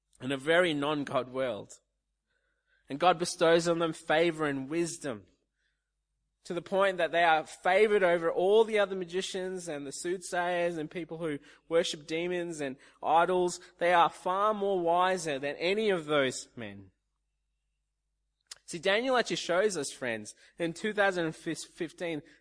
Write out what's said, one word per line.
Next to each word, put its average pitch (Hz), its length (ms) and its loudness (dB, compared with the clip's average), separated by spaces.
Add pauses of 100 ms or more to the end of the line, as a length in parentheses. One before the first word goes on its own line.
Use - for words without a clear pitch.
(220)
in 127 80 -6
a 139 60 -4
very 165 380 2
non-God 139 580 -2
world. 123 400 -4 (1160)
And 139 80 -8
God 175 200 4
bestows 170 500 2
on 165 120 0
them 165 120 0
favor 156 540 0
and 135 240 -4
wisdom, 151 560 -6 (1160)
to 185 100 -8
the 170 80 -4
point 196 340 0
that 165 160 0
they 170 100 4
are 160 220 4
favored 208 580 4
over 170 280 4
all 208 340 4
the 214 140 0
other 196 180 0
magicians 185 720 -6
and 143 180 -8
the 135 60 -10
soothsayers 175 840 -4
and 156 120 -6
people 165 280 -10
who 156 200 -4 (300)
worship 165 380 0
demons 170 560 -4
and 135 140 -6 (260)
idols. 175 580 2 (180)
They 175 140 2
are 170 160 6
far 196 460 0
more 196 260 0
wiser 170 580 2
than 143 180 -6
any 202 340 0
of 170 160 -2
those 139 500 0
men. 101 280 -12 (1800)
See, - 140 -12
Daniel 226 400 2
actually 196 180 -2
shows 185 400 0
us, 139 140 -6
friends, 113 440 -6 (240)
in 170 140 -2
two 214 220 -6
thousand 185 400 0
fifteen, 165 880 -8 (180)